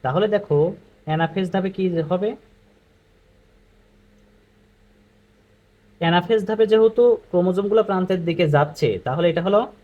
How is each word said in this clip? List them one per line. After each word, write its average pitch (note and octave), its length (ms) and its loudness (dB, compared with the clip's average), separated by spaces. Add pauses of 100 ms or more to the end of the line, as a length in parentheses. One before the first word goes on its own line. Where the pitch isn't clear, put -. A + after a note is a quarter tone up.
তাহলে D#3 240 0
দেখো G3+ 300 -2 (460)
অ্যানাফেজ D#3+ 480 -2
ধাপে F#3+ 180 -2
কি F#3+ 140 -6 (260)
হবে? F#3 200 -2 (3750)
অ্যানাফেজ F3 460 2
ধাপে G#3+ 200 2
যেহেতু A3 380 4 (260)
ক্রোমোজোমগুলো G3 580 0
প্রান্তের F#3 360 -2
দিকে E3+ 240 0
যাচ্ছে, D3 400 0 (180)
তাহলে D#3 260 -2
এটা E3+ 140 -4
হলো G3+ 140 2 (240)